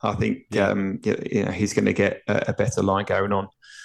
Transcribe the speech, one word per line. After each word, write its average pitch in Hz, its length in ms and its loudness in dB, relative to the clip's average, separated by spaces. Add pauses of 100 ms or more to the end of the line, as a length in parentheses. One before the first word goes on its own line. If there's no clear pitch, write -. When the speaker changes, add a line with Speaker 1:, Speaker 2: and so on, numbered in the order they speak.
Speaker 1:
I 107 120 0
think, 107 260 -2 (100)
Speaker 2:
Yeah. 101 180 2
Speaker 1:
um, 98 360 -2
y-, 107 120 0 (160)
you 101 140 0
know, 98 40 -2
he's 104 220 0
gonna 101 220 2
get - 340 0
a, 107 220 0
a - 20 2
better 101 300 0
line 98 240 2
going 98 260 0
on. 101 160 -2 (360)